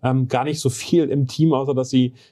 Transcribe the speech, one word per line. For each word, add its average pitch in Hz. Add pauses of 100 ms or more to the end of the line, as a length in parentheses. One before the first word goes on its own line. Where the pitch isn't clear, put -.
Ähm, 131
gar 127
nicht 151
so 135
viel 165
im 135
Team, 160
außer 135
dass 127
sie 127 (180)